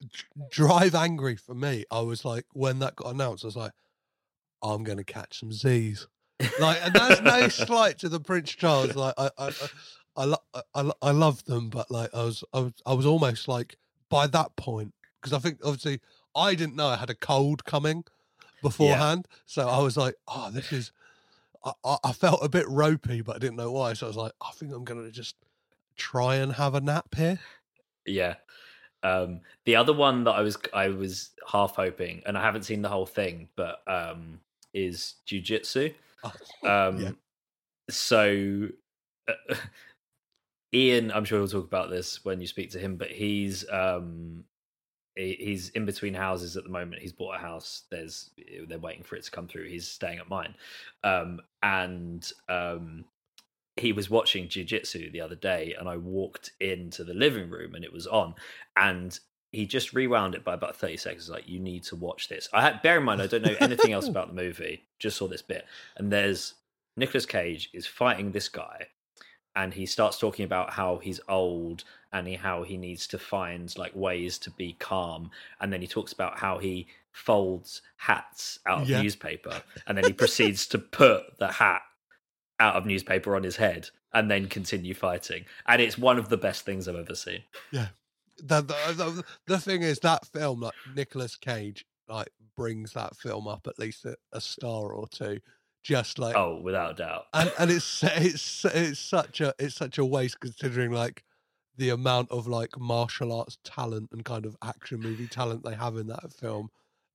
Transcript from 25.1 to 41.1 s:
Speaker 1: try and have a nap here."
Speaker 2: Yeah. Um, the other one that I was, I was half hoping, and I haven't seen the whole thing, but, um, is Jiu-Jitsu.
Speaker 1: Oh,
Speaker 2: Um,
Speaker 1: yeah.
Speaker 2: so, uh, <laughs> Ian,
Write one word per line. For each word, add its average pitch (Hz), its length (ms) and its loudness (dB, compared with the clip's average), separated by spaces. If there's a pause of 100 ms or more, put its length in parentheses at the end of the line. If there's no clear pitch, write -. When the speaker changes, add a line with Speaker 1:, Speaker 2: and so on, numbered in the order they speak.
Speaker 1:
try 127 400 2
and 135 180 2
have 139 220 2
a 143 60 0
nap 147 340 -2
here." 165 240 2 (680)
Speaker 2:
Yeah. 92 300 0 (680)
Um, 92 400 0 (240)
the 117 100 8
other 123 180 8
one 135 320 6
that 117 60 8
I 104 100 4
was, 104 160 0 (160)
I 98 160 4
was 95 420 -4 (200)
half 101 240 4
hoping, 87 520 -2
and 101 100 -2
I 92 60 -2
haven't 107 200 2
seen 104 200 -4
the 101 60 -2
whole 95 180 0
thing, 87 480 -4
but, 87 320 -6
um, 82 520 -6 (340)
is 90 420 -4 (100)
Jiu-Jitsu. 110 680 -2 (300)
Speaker 1:
Oh, 110 100 -8 (300)
Speaker 2:
Um, 95 360 4
Speaker 1:
yeah. 95 120 -4 (760)
Speaker 2:
so, 101 800 2 (580)
uh, 113 60 0 (160)
<laughs> - 1200 -12
Ian, 123 380 6